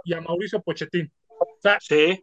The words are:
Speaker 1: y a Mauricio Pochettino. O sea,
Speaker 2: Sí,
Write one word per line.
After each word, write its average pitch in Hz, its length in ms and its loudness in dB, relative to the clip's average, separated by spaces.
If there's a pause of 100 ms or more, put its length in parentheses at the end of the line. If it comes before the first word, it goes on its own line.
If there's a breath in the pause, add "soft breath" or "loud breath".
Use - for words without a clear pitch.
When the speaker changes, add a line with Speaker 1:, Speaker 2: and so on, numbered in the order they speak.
Speaker 1:
y 170 100 -4
a 165 60 -6
Mauricio 180 420 -6
Pochettino. 160 480 -6 (300)
O - 80 0 (140)
sea, 202 180 4
Speaker 2:
Sí, 160 440 2